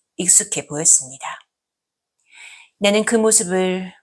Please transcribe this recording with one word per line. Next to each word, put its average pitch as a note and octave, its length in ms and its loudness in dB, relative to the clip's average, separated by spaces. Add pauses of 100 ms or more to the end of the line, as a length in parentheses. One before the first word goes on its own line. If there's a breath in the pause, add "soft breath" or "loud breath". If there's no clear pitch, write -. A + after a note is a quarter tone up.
(160)
익숙해 - 520 0
보였습니다. D3 720 -2 (1400 loud breath)
나는 G3+ 260 2
그 A#3 120 0
모습을 F#3 760 0 (100)